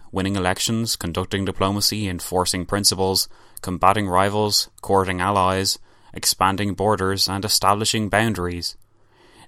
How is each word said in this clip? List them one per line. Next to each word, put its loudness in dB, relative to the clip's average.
winning -2
elections, -2
conducting -4
diplomacy, -2
enforcing -2
principles, 0
combating 2
rivals, 2
courting 2
allies, 2
expanding 0
borders, 0
and -2
establishing 0
boundaries. -2